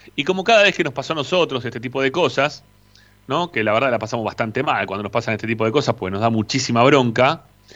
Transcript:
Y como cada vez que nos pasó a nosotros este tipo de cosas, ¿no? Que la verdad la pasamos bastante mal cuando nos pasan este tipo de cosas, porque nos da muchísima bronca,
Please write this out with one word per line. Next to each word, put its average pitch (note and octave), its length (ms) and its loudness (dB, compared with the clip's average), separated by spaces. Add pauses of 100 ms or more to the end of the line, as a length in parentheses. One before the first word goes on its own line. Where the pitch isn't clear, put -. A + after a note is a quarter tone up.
(160)
Y C#3+ 80 -4
como F#3 200 -2
cada A3 180 6
vez G3 140 2
que E3+ 80 -2
nos C#3+ 80 -4
pasó C#3 220 -8
a - 20 -2
nosotros C#3 480 0
este A#2+ 160 -8
tipo B2+ 220 -4
de C3+ 100 0
cosas, D3 500 0 (640)
¿no? E3+ 260 -2
Que A2 120 -2
la G#2+ 80 2
verdad B2 180 2
la A#2 80 0
pasamos A2+ 260 -4
bastante A2+ 380 -2
mal A#2+ 240 0
cuando G2 160 -6
nos G2+ 100 -8
pasan A#2 220 -2
este G#2+ 120 -6
tipo A2 180 -2
de A2+ 80 2
cosas, B2+ 220 0
porque F#2 180 -6
nos G2 80 -6
da A2+ 100 2
muchísima A#2 540 0
bronca, C3 600 4 (320)